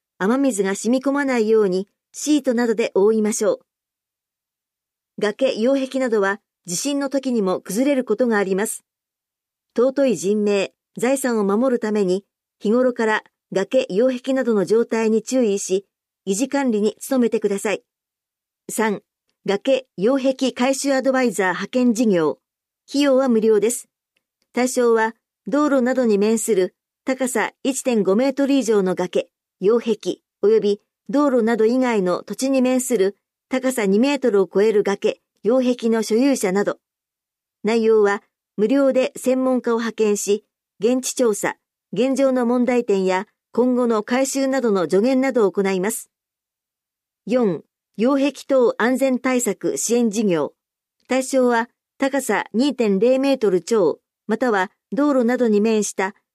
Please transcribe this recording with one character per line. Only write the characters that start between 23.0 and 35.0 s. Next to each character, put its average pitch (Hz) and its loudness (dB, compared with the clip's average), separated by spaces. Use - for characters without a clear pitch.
用 277 4
は 269 2
無 220 2
料 214 4
で 220 0
す。 - -10
対 254 0
象 247 2
は、 220 0
道 285 0
路 269 2
な 254 0
ど 254 0
に 208 2
面 220 2
す 226 0
る 180 -2
高 262 -4
さ 214 -4
一 262 -4
点 226 0
五 185 2
メ 254 2
ー 269 -2
ト 277 0
ル 277 2
以 269 2
上 202 2
の 185 -2
崖、 180 -4
擁 220 2
壁、 214 -6
お 202 2
よ 220 4
び 202 -2
道 285 2
路 247 2
な 226 0
ど 220 2
以 240 2
外 240 0
の - -2
土 - -12
地 262 -4
に 262 2
面 254 2
す 247 -2
る 190 0
高 254 -4
さ 226 -2
二 196 2
メ 277 2
ー 269 -2
ト 240 0
ル 202 2
を 180 -2
超 196 2
え 220 2
る 202 2
崖、 202 -2